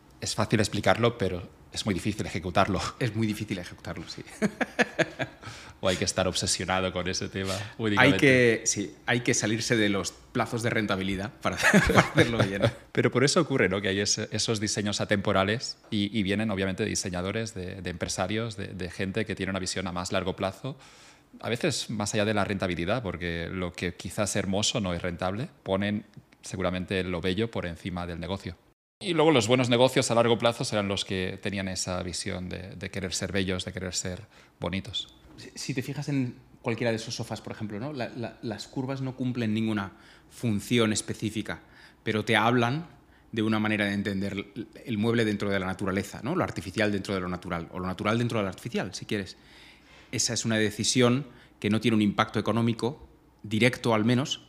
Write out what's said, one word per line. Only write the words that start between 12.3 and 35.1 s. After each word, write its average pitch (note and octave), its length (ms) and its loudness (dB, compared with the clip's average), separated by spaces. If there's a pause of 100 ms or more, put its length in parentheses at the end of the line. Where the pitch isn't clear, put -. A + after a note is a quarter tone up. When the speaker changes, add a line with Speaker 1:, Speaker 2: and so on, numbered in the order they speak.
Speaker 2:
bien. G2 220 0 (300)
Speaker 1:
Pero B2 200 4
por B2 120 4
eso C#3+ 160 4
ocurre, C3+ 300 4
¿no? F#2+ 100 0
Que G2+ 80 0
hay G2 140 2
ese, G#2+ 320 0
esos G#2+ 260 0
diseños G#2 400 -2
atemporales G2+ 800 0 (120)
y, G2+ 280 0
y G#2+ 60 4
vienen, G#2 280 0
obviamente, F#2+ 320 -2
de G2+ 60 -2
diseñadores, F#2+ 640 -4
de, F#2+ 280 -10
de F2+ 100 -6
empresarios, G2 680 -4
de, G2 160 -8
de F2+ 180 -8
gente G2+ 340 -2
que F#2+ 100 -4
tiene F#2+ 160 -4
una F#2+ 80 -2
visión F#2 280 -4
a F2 60 -6
más F2+ 180 -4
largo F#2 240 0
plazo, A#2 420 -4 (640)
a - 80 -10
veces B2 420 -2
más G#2 240 -2
allá G#2 120 2
de G#2+ 80 4
la G2+ 100 2
rentabilidad, F#2+ 580 0
porque E2+ 480 -4
lo F2+ 220 -4
que F2 240 -4
quizás G2+ 360 -4
es - 40 -2
hermoso G2+ 460 0
no F2+ 120 0
es E2+ 80 -4
rentable, F#2 460 -4 (160)
ponen G2+ 420 0 (360)
seguramente F2+ 640 0
lo F2+ 160 -2
bello F#2+ 300 0
por F#2 140 -4
encima F2 400 -6
del E2+ 140 -6
negocio. F2 380 -6 (420)
Y F#3+ 140 -2
luego D#3+ 180 6
los A#2+ 160 6
buenos B2+ 220 4
negocios B2+ 420 6
a A#2 40 2
largo A#2 220 6
plazo A#2 280 2
serán G2+ 240 0
los G2 160 -2
que F#2+ 360 -4
tenían F#2+ 280 -4
esa F2+ 340 -4
visión F2+ 460 -6
de, F2+ 260 -10
de F#2+ 160 -10
querer F#2 220 -6
ser F2 180 -4
bellos, F#2 320 0
de - 80 -8
querer F2+ 240 -6
ser F#2 300 -6 (340)
bonitos. F#2 560 -6 (220)